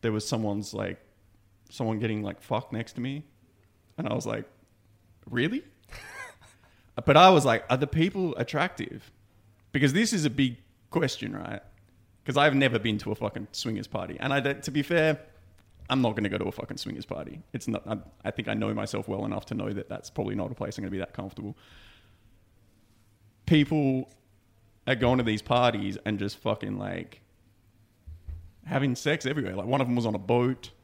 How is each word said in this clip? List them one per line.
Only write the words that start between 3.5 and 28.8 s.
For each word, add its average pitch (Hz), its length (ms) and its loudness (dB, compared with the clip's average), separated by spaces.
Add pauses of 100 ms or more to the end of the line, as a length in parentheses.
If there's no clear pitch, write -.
And 165 120 -4
I 113 60 0
was 110 120 -4
like, 110 180 -6 (840)
"Really?" 165 320 -2 (280)
<laughs> - 1160 -16
But 143 100 8
I 185 140 12
was 165 140 8
like, 113 260 4
"Are 127 60 6
the 135 100 0
people 175 500 0
attractive?" - 760 -4 (600)
Because 135 200 4
this 220 200 2
is 165 120 0
a 143 60 2
big 123 280 0 (320)
question, 117 440 -2
right? - 260 -8 (640)
'Cause 139 140 -2
I've 143 160 6
never 131 240 4
been 107 200 0
to 104 140 -6
a - 40 -2
fucking 104 360 -6
swingers 107 360 -6
party. - 320 -8
And - 120 0
I 143 80 4
don't, 139 220 -2
to - 80 -4
be 143 120 0
fair, 160 380 2 (680)
I'm 131 100 4
not 113 160 4
gonna 104 140 0
go 98 80 -2
to - 80 -2
a - 60 -4
fucking - 260 -10
swingers - 260 -10
party. - 380 -10 (100)
It's - 160 -6
not, 110 180 -4
I, 107 120 -4 (260)
I 101 60 -4
think 107 180 -6
I 107 60 -2
know 107 180 -2
myself 107 360 -4
well 104 180 -4
enough 101 200 -6
to - 80 -8
know 104 180 -4
that 98 180 -8
that's - 180 -10
probably 104 280 -6
not 101 140 -4
a 127 40 -8
place - 240 -8
I'm 101 60 -8
gonna 92 80 -6
be 95 80 -6
that - 120 -8
comfortable. 98 420 -10 (1900)
People 143 640 4 (760)
are 131 80 2
going 123 240 4
to 123 60 2
these 107 180 0
parties 113 640 2
and 107 140 -2
just 101 200 -4
fucking, 104 400 -4
like, 95 420 -10 (1400)
having 139 300 0